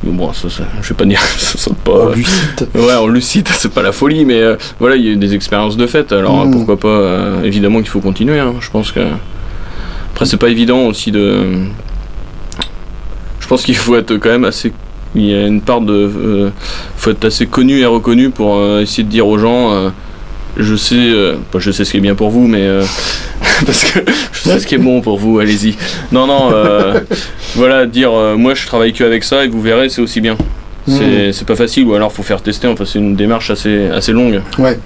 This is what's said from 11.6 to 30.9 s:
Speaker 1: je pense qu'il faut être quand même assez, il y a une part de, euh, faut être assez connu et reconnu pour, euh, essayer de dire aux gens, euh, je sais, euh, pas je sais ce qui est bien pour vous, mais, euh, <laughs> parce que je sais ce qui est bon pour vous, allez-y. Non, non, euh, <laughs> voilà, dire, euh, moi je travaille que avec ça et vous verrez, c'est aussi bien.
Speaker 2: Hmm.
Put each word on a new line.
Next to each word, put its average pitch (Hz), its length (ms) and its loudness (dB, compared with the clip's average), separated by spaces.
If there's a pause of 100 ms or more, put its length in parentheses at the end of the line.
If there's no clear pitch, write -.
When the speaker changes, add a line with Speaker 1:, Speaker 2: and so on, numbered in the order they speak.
Speaker 1:
je - 60 -12
pense 127 180 2
qu'il 127 120 0
faut 120 200 2
être 110 200 0
quand 101 140 0
même 120 140 2
assez, - 280 -2 (420)
il 107 120 2
y 104 80 2
a 101 120 2
une 104 140 2
part 117 200 0
de, 104 120 0 (240)
euh, 101 340 0 (460)
faut - 140 0
être 107 140 -2
assez 110 220 0
connu 131 340 2
et 123 60 4
reconnu 120 440 2
pour, 104 260 0
euh, 104 260 2
essayer 107 220 -2
de 107 40 -4
dire 107 180 2
aux 107 120 2
gens, 117 340 2
euh, 95 160 0 (680)
je 107 200 0
sais, 120 200 0
euh, 107 400 2 (140)
pas 92 80 -2
je 95 120 -2
sais 98 140 0
ce - 80 -4
qui - 60 0
est - 20 2
bien 101 140 2
pour 104 160 0
vous, 120 160 4
mais, 107 200 2
euh, 98 160 2 (420)
<laughs> - 420 -2
parce - 180 0
que - 160 0 (320)
je - 80 -10
sais 180 200 2
ce 196 60 -6
qui - 80 -2
est 131 40 2
bon 127 220 4
pour 104 180 -2
vous, 110 200 2
allez-y. 104 380 0 (360)
Non, 127 140 4
non, 139 260 2
euh, 104 480 2 (280)
<laughs> - 260 -10
voilà, 127 320 4
dire, 120 260 0
euh, 110 240 2
moi 123 180 4
je - 120 -6
travaille 113 260 2
que 123 120 0
avec 117 200 2
ça 139 200 0
et 127 40 0
vous 113 140 -4
verrez, 117 260 2
c'est 127 140 -2
aussi 113 180 -2
bien. 110 140 0 (520)
Speaker 2:
Hmm. 135 120 2